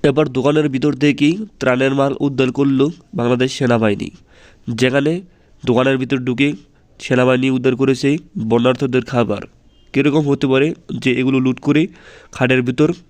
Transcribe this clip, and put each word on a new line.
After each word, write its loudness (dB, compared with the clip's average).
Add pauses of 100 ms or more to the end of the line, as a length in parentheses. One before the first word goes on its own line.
এবার 2
দোকানের 0
ভিতর -2
থেকেই 0 (240)
ত্রাণের 0
মাল 0
উদ্ধার 0
করল 0 (340)
বাংলাদেশ 0
সেনাবাহিনী, 0 (600)
যেখানে 0 (500)
দোকানের 2
ভিতর -2
ঢুকে 0 (520)
সেনাবাহিনী 2
উদ্ধার 0
করেছে 0 (380)
বন্যার্থদের 0
খাবার। -2 (520)
কীরকম 2
হতে 0
পারে 2 (340)
যে 0
এগুলো 0
লুট -2
করে 2 (500)
খাটের 0
ভিতর 0 (220)